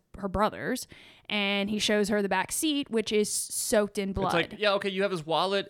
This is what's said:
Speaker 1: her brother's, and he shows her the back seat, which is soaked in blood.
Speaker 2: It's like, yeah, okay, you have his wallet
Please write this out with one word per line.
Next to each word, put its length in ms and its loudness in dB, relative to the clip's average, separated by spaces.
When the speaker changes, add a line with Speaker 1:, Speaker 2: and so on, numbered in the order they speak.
Speaker 1:
her 100 -6
brother's, 580 -2
and 400 0
he 80 -2
shows 320 2
her 100 2
the 80 0
back 240 0
seat, 380 0
which 200 -2
is 220 2
soaked 640 0
in 160 -2
blood. 140 -2
Speaker 2:
It's 260 2
like, 80 -12
yeah, 140 4
okay, 160 0
you 120 -2
have 80 2
his 140 -4
wallet 460 0